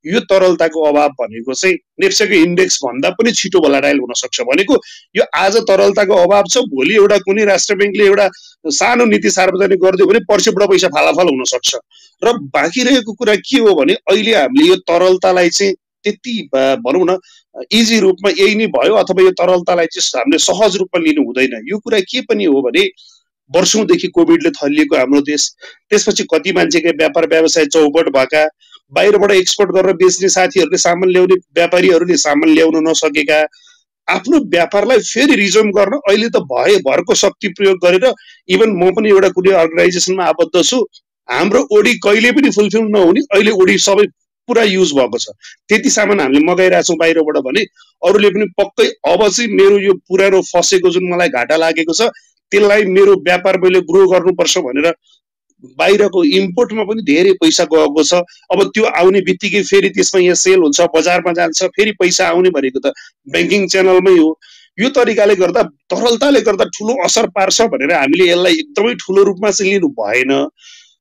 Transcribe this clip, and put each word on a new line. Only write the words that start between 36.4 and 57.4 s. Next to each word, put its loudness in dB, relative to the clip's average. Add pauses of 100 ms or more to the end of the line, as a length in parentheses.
भरको -2
शक्ति -2
प्रयोग 0
गरेर 2 (340)
even 2
म 0
पनि -2
एउटा 4
कुनै 0
अर्गनाइजेसनमा 0
आबद्ध 0
छु, -2 (420)
हाम्रो -2
ओडी 2
कहिले 0
पनि 2
फुलफिल -2
नहुने, 2
अहिले 0
ओडी 2
सबै 0 (400)
पुरा 0
युज 0
भएको 0
छ। -8 (420)
त्यति 0
सामान 0
हामीले 2
मगाइरहेछौँ 0
बाहिरबाट 0
भने -4 (480)
अरूले 4
पनि -2 (160)
पक्कै -2
अब 2
चाहिँ -4
मेरो 4
यो 0
पुरानो 0
फसेको 0
जुन -4
मलाई 0
घाटा -2
लागेको -2
छ, -4 (500)
त्यसलाई 2
मेरो 4
व्यापार 0
मैले 2
ग्रो 2
गर्नुपर्छ 0
भनेर -2 (840)
बाहिरको 2
इम्पोर्टमा 0
पनि -6
धेरै 2
पैसा 0